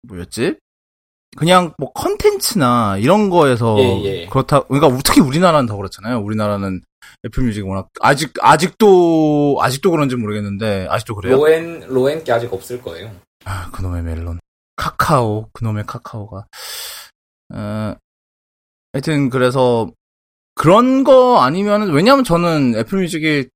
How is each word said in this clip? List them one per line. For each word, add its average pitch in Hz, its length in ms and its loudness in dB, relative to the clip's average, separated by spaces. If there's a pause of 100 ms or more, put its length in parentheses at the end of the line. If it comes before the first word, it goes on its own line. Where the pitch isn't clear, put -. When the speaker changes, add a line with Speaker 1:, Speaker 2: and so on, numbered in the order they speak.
Speaker 1:
뭐였지? 101 500 -6 (800)
그냥 175 400 0
뭐, - 140 -8
컨텐츠나 147 1080 0
이런 196 300 2
거에서 123 500 2
Speaker 2:
예, 98 260 2
예. 92 220 -6
Speaker 1:
그렇다, 131 400 0
그러니까 143 200 2
우-, 127 160 2
특히 - 160 4
우리나라는 156 480 2
더 107 80 -6
그렇잖아요. 104 440 -8
우리나라는 101 640 -4 (440)
애플 131 180 -4
뮤직이 104 240 -4
워낙 95 220 -8 (100)
아직, 143 320 0 (100)
아직도, 156 1200 4
아직도 131 300 0
그런지 139 240 -2
모르겠는데, 104 760 -6
아직도 110 260 -6
그래요? 120 200 0
Speaker 2:
로엔, 160 520 0
로엔 135 360 -2
게 135 80 -4
아직 117 220 -2
없을 123 280 -12
거예요. 90 300 -14 (320)
Speaker 1:
아, 95 280 -10
그놈의 87 320 -6
멜론. 82 360 -8 (380)
카카오, 113 760 -2
그놈의 107 320 -6
카카오가. 101 600 -14 (1080)
어, 107 420 -8 (1000)
하여튼 143 360 -2
그래서 123 640 0 (640)
그런 247 480 4
거 247 380 6
아니면은, 202 520 0
왜냐면 247 300 4
저는 165 540 0
애플 147 240 -4
뮤직이 151 540 -2